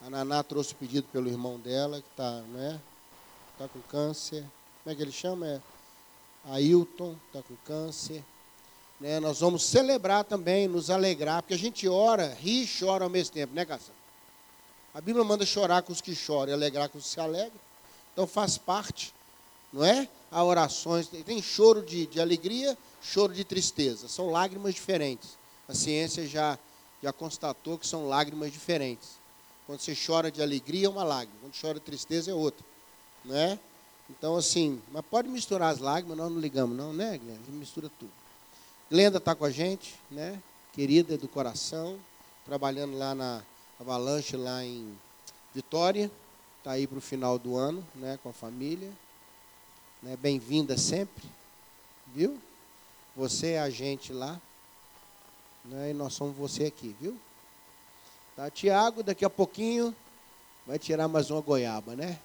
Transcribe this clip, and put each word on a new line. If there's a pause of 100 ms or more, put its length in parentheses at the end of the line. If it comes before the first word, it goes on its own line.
A
Naná
trouxe
o
pedido
pelo
irmão
dela,
que
tá, (100)
né, (800)
tá
com
câncer. (380)
Como
é
que
ele
chama?
É (920)
Ailton, (180)
tá
com (100)
câncer. (760)
Né,
nós
vamos
celebrar
também,
nos
alegrar,
porque
a
gente
ora,
ri
e (100)
chora
ao
mesmo
tempo,
né,
Cassandra? (1000)
A
Bíblia
manda
chorar
com
os
que
choram
e
alegrar
com
os
que
se
alegram. (540)
Então
faz
parte, (600)
não
é? (220)
Há
orações,
tem,
tem
choro
de,
de
alegria, (240)
choro
de
tristeza.
São
lágrimas
diferentes. (300)
A
ciência
já, (460)
já
constatou
que
são
lágrimas
diferentes. (480)
Quando
você
chora
de
alegria
é
uma
lágrima,
quando
chora
de
tristeza
é
outra, (600)
não
é? (500)
Então
assim, (120)
mas
pode
misturar
as
lágrimas,
nós
não
ligamos
não,
né,
Glenda?
A
gente
mistura
tudo. (800)
Glenda
tá
com
a
gente, (120)
né? (320)
Querida
do
coração, (460)
trabalhando
lá
na (380)
Avalanche,
lá
em (600)
Vitória. (520)
Tá
aí
pro
final
do
ano, (100)
né,
com
a
família. (1120)
Né,
bem-vinda
sempre, (920)
viu? (800)
Você
é
a
gente
lá, (1200)
né,
e
nós
somos
você
aqui,
viu? (1200)
Tá,
Tiago,
daqui
a
pouquinho (720)
vai
tirar
mais
uma
goiaba,
né?